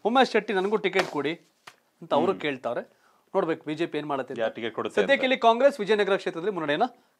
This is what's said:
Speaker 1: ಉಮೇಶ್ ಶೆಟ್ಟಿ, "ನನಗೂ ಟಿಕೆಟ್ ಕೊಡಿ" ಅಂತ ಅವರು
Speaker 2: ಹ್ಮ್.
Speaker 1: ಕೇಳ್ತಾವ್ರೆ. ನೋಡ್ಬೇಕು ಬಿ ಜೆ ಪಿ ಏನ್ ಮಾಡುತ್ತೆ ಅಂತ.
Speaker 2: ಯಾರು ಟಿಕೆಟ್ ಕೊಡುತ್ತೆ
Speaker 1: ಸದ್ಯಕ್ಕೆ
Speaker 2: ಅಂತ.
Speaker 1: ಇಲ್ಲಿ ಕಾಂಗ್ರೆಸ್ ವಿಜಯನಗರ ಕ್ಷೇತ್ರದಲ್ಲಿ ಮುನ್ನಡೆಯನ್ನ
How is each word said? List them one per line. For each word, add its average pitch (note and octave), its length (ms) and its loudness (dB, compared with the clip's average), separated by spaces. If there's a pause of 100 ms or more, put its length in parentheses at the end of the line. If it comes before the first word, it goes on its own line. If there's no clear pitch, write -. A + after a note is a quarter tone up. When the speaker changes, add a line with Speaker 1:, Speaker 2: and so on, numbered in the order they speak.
Speaker 1:
ಉಮೇಶ್ B3 260 4
ಶೆಟ್ಟಿ, A3 220 0
"ನನಗೂ G3 240 0
ಟಿಕೆಟ್ F3+ 300 0
ಕೊಡಿ" D3 260 -4 (720)
ಅಂತ E3 120 -4
ಅವರು E3 180 4
Speaker 2:
ಹ್ಮ್. - 80 -4
Speaker 1:
ಕೇಳ್ತಾವ್ರೆ. C3 400 -4 (540)
ನೋಡ್ಬೇಕು D#3+ 320 0
ಬಿ D#3 80 -4
ಜೆ D#3+ 120 -2
ಪಿ D#3 120 -6
ಏನ್ D3 80 -6
ಮಾಡುತ್ತೆ C3+ 280 -4
ಅಂತ. A#2 60 -6
Speaker 2:
ಯಾರು A2+ 140 -2
ಟಿಕೆಟ್ A2+ 200 -6
ಕೊಡುತ್ತೆ A2+ 200 -4
Speaker 1:
ಸದ್ಯಕ್ಕೆ G#3 200 4
Speaker 2:
ಅಂತ. A#3+ 100 -2
Speaker 1:
ಇಲ್ಲಿ B3+ 120 2
ಕಾಂಗ್ರೆಸ್ A#3 440 4
ವಿಜಯನಗರ G3+ 360 2
ಕ್ಷೇತ್ರದಲ್ಲಿ F3+ 360 -4
ಮುನ್ನಡೆಯನ್ನ D#3 300 0 (380)